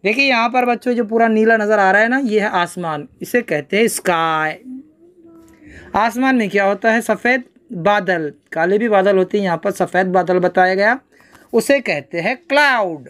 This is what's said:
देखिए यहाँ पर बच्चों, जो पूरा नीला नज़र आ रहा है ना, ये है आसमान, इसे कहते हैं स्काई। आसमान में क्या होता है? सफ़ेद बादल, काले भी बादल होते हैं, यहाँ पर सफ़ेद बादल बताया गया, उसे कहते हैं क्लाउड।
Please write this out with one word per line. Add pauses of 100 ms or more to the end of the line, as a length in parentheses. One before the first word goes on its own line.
देखिए
यहाँ
पर
बच्चों,
जो
पूरा
नीला
नज़र
आ
रहा
है
ना,
ये
है
आसमान, (140)
इसे
कहते
हैं
स्काई। (1400)
आसमान
में
क्या
होता
है?
सफ़ेद (280)
बादल, (200)
काले
भी
बादल
होते
हैं,
यहाँ
पर
सफ़ेद
बादल
बताया
गया, (520)
उसे
कहते
हैं
क्लाउड।